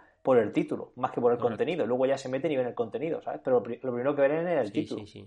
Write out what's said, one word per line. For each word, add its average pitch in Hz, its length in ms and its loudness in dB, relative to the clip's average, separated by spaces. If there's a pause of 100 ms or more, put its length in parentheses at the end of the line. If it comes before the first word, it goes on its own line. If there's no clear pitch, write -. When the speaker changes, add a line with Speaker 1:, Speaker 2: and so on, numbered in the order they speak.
(220)
Speaker 1:
por 131 160 6
el 107 160 2
título, - 440 -4
más 127 140 -2
que - 80 -4
por 120 120 6
el 117 80 2
Speaker 2:
Correcto. 113 180 0
Speaker 1:
contenido. 127 300 0
Luego 127 180 2
ya 135 140 2
se 131 100 -8
meten 131 220 -2
y 139 60 -2
ven 127 100 0
el 113 80 -8
contenido, 120 480 -4
¿sabes? 131 200 -8
Pero 131 140 4
lo 107 60 2
pri-, 117 180 -8
lo 127 100 -4
primero 127 240 0
que 139 60 2
ven 156 260 2
es 165 120 0
el 113 80 0
Speaker 2:
Sí, 101 60 -10
Speaker 1:
título, 110 280 -4
Speaker 2:
sí, 101 60 -14
sí, - 200 -18